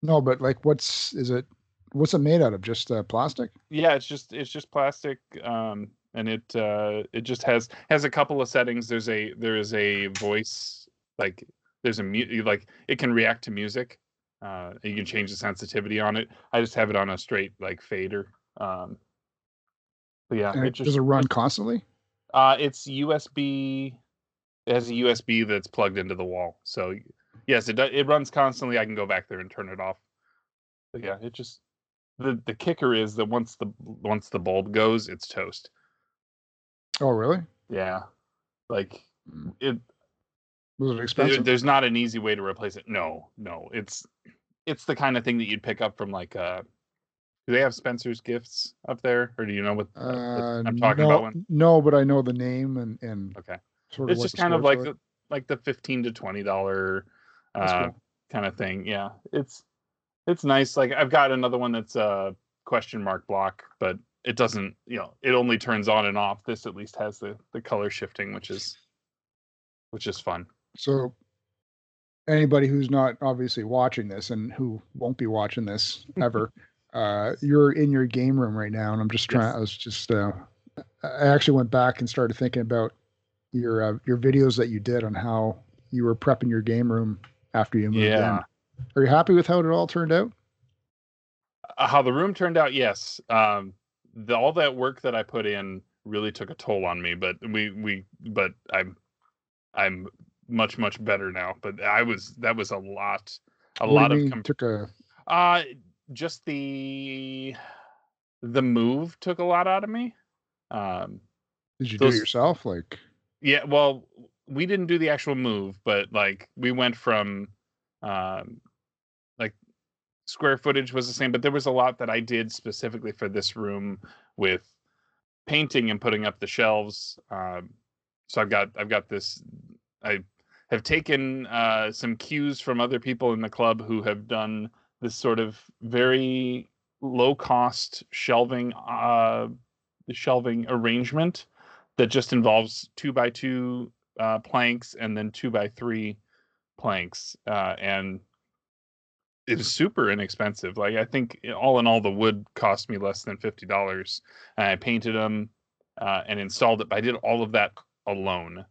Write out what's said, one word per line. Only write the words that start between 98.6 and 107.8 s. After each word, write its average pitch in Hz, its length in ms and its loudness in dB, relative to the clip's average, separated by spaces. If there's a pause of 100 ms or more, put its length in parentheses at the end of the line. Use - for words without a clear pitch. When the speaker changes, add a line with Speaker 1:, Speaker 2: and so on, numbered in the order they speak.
Speaker 2:
I'm, 92 240 -4 (760)
I'm 95 340 -2 (420)
much, 113 280 0
much 107 240 -4
better 98 300 -2
now. 92 300 -6
But 101 200 -8
I 104 220 2
was, 107 360 -4
that 113 180 0
was 104 140 -4
a 104 60 -4
lot, 98 600 -8 (420)
a 113 80 0
Speaker 1:
What - 0 -
do 110 60 4
you - 20 8
Speaker 2:
lot 143 160 8
of 143 60 4
Speaker 1:
mean 143 120 2
Speaker 2:
com- 117 140 -8
Speaker 1:
took - 180 -4
a 107 280 -2 (380)
Speaker 2:
Uh, 175 360 4 (500)
just 151 320 -8
the, 135 1120 -8 (840)